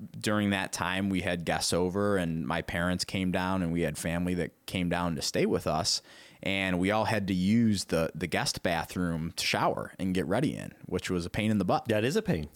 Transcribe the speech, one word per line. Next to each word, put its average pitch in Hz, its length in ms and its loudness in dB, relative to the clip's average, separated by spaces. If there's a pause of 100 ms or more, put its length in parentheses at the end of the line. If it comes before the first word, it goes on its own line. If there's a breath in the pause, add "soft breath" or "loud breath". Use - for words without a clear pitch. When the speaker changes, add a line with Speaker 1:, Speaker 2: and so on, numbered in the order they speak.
(200)
Speaker 1:
during 104 300 2
that 95 240 0
time, 95 360 0
we 92 120 2
had 87 240 -2
guests 80 280 0
over, 95 440 2
and 82 280 0
my 80 160 0
parents 90 440 -2
came 92 260 -2
down, 92 300 0
and 82 100 0
we 85 100 0
had 76 160 -2
family 87 380 -2
that 87 160 -2 (140)
came 87 240 -2
down 87 260 0
to 67 60 -6
stay - 240 0
with 208 220 0
us. 80 340 0 (420 loud breath)
And 95 360 0
we 92 100 2
all 107 160 2
had 107 220 0
to 98 80 0
use 104 500 4
the, 82 300 0
the 90 100 -4
guest 95 380 -2
bathroom 85 720 -2
to - 100 -4
shower 101 540 0
and 92 140 0
get 90 120 2
ready 95 320 0
in, 50 160 -10 (140)
which - 220 -4
was 90 160 0
a 90 40 -8
pain 110 220 0
in 107 80 4
the 92 60 2
butt. 131 220 2
Speaker 2:
That 107 160 2
is 143 120 0
a 220 60 2
pain. 87 340 -2